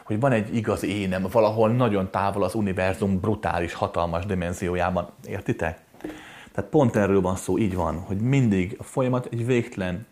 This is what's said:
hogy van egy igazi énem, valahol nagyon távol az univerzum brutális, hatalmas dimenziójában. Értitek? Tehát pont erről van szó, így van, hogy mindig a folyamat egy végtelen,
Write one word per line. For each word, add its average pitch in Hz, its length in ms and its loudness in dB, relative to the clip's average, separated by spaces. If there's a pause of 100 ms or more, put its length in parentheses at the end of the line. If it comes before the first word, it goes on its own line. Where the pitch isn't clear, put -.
hogy 107 160 -4
van 135 120 2
egy 107 240 0
igazi 107 320 0
énem, 95 440 -2
valahol 107 380 4
nagyon 107 420 2
távol 98 320 0
az 92 120 -2
univerzum 95 640 0
brutális, 87 540 0
hatalmas 87 520 -2
dimenziójában. 90 840 -2 (180)
Értitek? 101 520 -4 (760)
Tehát 101 160 -4
pont 139 260 4
erről 98 260 4
van 92 140 0
szó, 92 220 -2
így 95 180 0
van, 80 240 -2
hogy 95 180 -6
mindig 113 600 2
a - 40 -16
folyamat 127 480 -2
egy 117 140 -4
végtelen, 117 680 -2